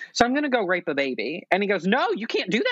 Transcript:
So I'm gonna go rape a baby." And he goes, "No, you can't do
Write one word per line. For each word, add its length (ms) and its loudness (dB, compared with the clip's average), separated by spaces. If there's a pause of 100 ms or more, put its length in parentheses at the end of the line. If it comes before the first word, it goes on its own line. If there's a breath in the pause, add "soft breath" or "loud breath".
(140)
So 120 4
I'm 100 0
gonna 140 0
go 160 2
rape 220 -2
a 60 -2
baby." 560 -2
And 140 2
he 60 0
goes, 180 0
"No, 240 2
you 160 -4
can't 240 -2
do 100 0 (100)